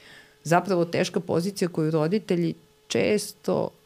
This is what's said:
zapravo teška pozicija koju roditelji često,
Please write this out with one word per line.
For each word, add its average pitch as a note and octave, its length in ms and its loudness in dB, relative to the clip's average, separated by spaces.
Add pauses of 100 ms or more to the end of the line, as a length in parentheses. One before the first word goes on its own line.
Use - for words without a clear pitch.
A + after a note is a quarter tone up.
(440)
zapravo F3 420 2
teška D#3 340 -2
pozicija F3 500 -2
koju D#3+ 220 -2
roditelji E3+ 640 0 (360)
često, - 800 0 (160)